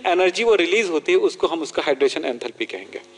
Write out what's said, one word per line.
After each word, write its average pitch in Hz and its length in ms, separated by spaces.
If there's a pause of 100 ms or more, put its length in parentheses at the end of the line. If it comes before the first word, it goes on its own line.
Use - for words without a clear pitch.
एनर्जी 185 380
वो 226 120
release 185 340
होती 160 220
है 185 60
उसको 190 300
हम 165 140
उसका 151 200
hydration 143 440
enthalpy 120 400
कहेंगे। - 360 (160)